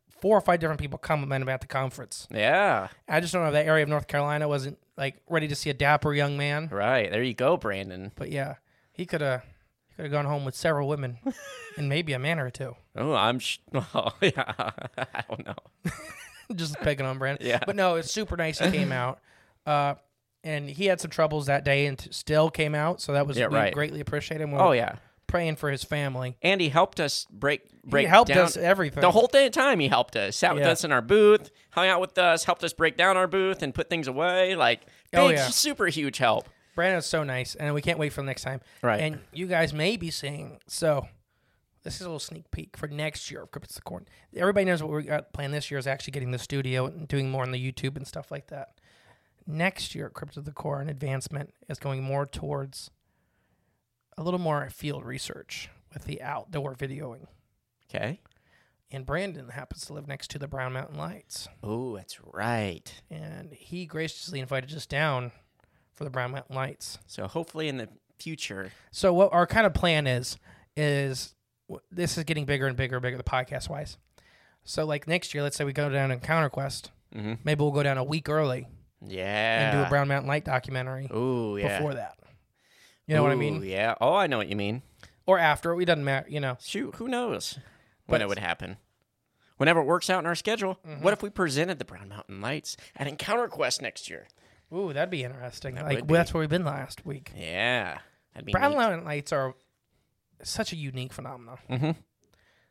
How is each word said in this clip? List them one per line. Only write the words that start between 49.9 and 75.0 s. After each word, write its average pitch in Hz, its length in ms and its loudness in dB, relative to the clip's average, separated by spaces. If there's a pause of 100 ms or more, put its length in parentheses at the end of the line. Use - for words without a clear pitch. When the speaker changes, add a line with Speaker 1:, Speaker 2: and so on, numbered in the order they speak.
Speaker 1:
year, 160 200 -10
Cryptids - 220 -14
of 143 80 -12
the 147 80 -10
Corn 143 380 -6
advancement 139 640 -6 (160)
is 139 80 -8
going 135 240 -4
more 139 240 -2
towards 139 640 -8 (1300)
a 156 60 -10
little 180 180 0
more 147 300 0
field 143 340 -8
research - 640 -12 (240)
with - 100 -14
the - 180 -8
outdoor 143 520 -6
videoing. 135 520 -10 (640)
Speaker 2:
Okay. - 320 -6 (720)
Speaker 1:
And 135 160 -10
Brandon 160 440 -6
happens 131 360 -14
to 147 80 -16
live 147 120 -14
next 139 260 -12
to 147 60 -10
the 143 100 -8
Brown 131 260 -6
Mountain 143 240 -10
Lights. - 500 -12 (140)
Speaker 2:
Oh, 113 340 -6
that's - 260 -16
right. 107 720 -4 (180)
Speaker 1:
And 156 420 -14
he 175 340 -12
graciously 156 540 -8
invited 131 340 -6
us 151 120 -12
down 139 460 0 (640)
for 156 100 -10
the 147 60 -8
Brown 127 220 -4
Mountain 131 240 -10
Lights. - 500 -8
Speaker 2:
So - 200 -10
hopefully 160 420 -6
in 139 80 -4
the 113 120 -8 (300)
future. 98 520 -8 (200)
Speaker 1:
So 190 220 4
what 185 200 6
our 175 140 6
kind 220 200 4
of 170 80 4
plan 156 320 2
is, 127 300 0 (400)
is 139 580 -2 (340)
w-, 190 220 -12
this 175 280 -2
is 160 60 -4
getting 151 200 -2
bigger 139 220 0
and 127 100 -2
bigger 131 200 -2
and 123 60 -4
bigger, 127 140 -4
the 123 80 -8
podcast-wise. 135 720 -4 (640)
So, - 200 -4
like, 151 240 -4